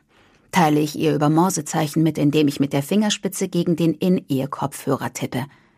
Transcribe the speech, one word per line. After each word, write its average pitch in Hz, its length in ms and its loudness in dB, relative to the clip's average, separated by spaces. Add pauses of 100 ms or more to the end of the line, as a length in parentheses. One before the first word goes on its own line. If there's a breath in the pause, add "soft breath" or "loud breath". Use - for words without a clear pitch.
(520 soft breath)
teile 151 280 4
ich 151 160 -2
ihr 151 200 0
über 151 140 2
Morsezeichen 160 760 0
mit, 160 160 0
indem 151 280 4
ich 143 120 -2
mit 143 120 -2
der 139 120 0
Fingerspitze 202 640 -2
gegen 175 300 0
den 165 180 0
In-Ear-Kopfhörer 139 1160 -2
tippe. 131 360 -6 (300 soft breath)